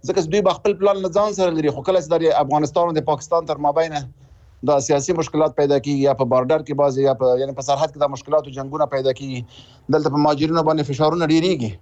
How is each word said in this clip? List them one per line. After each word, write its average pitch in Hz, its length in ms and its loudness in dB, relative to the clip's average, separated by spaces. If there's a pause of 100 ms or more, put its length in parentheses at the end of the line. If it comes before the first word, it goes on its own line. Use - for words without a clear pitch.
ځکه 180 160 -2
چې 160 120 -4
دوی 208 120 2
به 185 120 4
خپل 208 240 0
پلان 202 200 2
له 185 140 -4
ځان 208 220 0
سره 180 180 0
لري. 151 180 0
خو 135 140 -10
کله 185 160 2
چې 151 80 -14
د 160 320 2
افغانستان 151 480 0
او - 60 -4
د 151 120 -4
پاکستان 160 400 -2
تر 143 160 -4
مابینه 156 340 0 (720)
دا 143 160 4
سیاسي 151 320 0
مشکلات 156 400 0
پیدا 143 260 2
کیږي، 143 220 0
یا 139 160 4
په 123 100 0
بارډر 131 340 2
کې 147 160 -6
بعضې، 135 260 0
یا 135 120 4
په، 127 220 2
یعنی 139 160 -6
په 139 100 -8
سرحد 143 240 0
کې 147 140 -20
دا - 80 0
مشکلات 147 340 -2
او 127 80 -14
جنګونه 139 380 -4
پیدا 131 240 0
کیږي، 131 220 -8 (560)
دلته 147 200 0
په 147 80 2
مهاجرینو 156 460 0
باندې 151 220 0
فشارونه 156 400 0
ډېریږي. 160 500 0